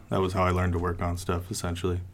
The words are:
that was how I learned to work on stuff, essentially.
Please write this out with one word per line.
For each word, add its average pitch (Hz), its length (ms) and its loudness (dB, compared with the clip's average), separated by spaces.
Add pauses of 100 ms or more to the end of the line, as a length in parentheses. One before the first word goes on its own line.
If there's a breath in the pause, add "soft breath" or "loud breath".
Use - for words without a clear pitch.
that 101 140 2
was 92 100 0
how 95 120 2
I 90 60 4
learned 90 220 4
to 87 60 0
work 87 240 -2
on 87 160 0
stuff, 90 320 -2
essentially. 90 500 -2 (140)